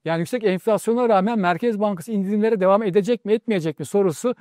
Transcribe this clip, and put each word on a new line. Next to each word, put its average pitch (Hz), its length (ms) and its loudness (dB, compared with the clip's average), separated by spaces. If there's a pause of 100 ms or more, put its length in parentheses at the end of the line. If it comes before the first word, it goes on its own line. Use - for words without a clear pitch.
yani 165 140 -2
yüksek 220 260 -2
enflasyona 220 640 0
rağmen 214 300 2
Merkez 196 420 0
Bankası 208 320 -4
indirimlere 208 480 0
devam 190 220 4
edecek 208 420 0
mi, 202 80 -2
etmeyecek 190 460 -2
mi 147 80 -8
sorusu 202 540 0